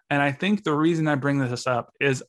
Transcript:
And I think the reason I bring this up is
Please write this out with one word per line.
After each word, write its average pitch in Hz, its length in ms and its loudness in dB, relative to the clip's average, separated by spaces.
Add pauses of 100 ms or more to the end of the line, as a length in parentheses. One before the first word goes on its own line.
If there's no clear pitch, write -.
(100)
And 143 100 2
I 143 120 2
think 202 320 -2
the 156 100 0
reason 160 340 2
I 147 60 2
bring 139 240 0
this 123 300 -4
up 120 320 -2
is 131 280 0